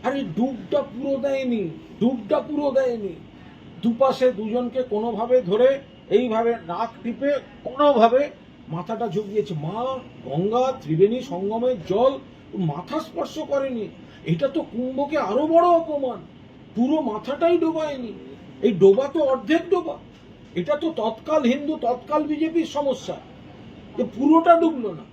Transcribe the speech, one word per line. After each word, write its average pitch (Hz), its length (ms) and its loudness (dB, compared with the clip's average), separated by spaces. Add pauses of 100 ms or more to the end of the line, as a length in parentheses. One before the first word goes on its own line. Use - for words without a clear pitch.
আরে 262 200 -2
ডুবটা 214 580 -2
পুরো 269 360 -4
দেয়নি, 247 520 -2 (300)
ডুবটা 269 400 0
পুরো 285 320 -2
দেয়নি। 233 420 -2 (680)
দুপাশে 254 500 2
দুজনকে 240 520 -4
কোনোভাবে 233 580 0
ধরে 247 380 2 (300)
এইভাবে 233 460 2 (120)
নাক 196 220 -4 (140)
টিপে 240 280 -2 (320)
কোনোভাবে 262 680 4 (400)
মাথাটা 196 380 -6
ঝুঁকিয়েছে। 202 460 -4
মা 214 440 -6 (280)
গঙ্গা 214 460 0 (100)
ত্রিবেণী 196 400 2
সঙ্গমের 214 540 -2 (140)
জল 254 300 2 (340)
মাথা 180 460 -4
স্পর্শ - 400 -10
করেনি। 269 480 -4 (380)
এটা 170 220 0
তো 277 140 -2
কুম্ভকে 262 560 -4
আরো 247 300 0
বড় 330 200 6
অপমান। 294 520 0 (560)
পুরো 277 260 2
মাথাটাই 269 560 0
ডোবায়নি। 302 560 -4 (480)
এই 247 100 4
ডোবা 196 360 6
তো 302 120 -2
অর্ধেক 277 500 2
ডোবা। 349 280 0 (580)
এটা 175 200 -2
তো - 200 -4
তৎকাল 247 480 0
হিন্দু, 285 380 0
তৎকাল 254 420 -2
বিজেপির 320 420 -2
সমস্যা, 269 500 -4 (840)
যে - 60 0
পুরোটা 330 560 6
ডুবলো 269 340 0
না 156 200 -14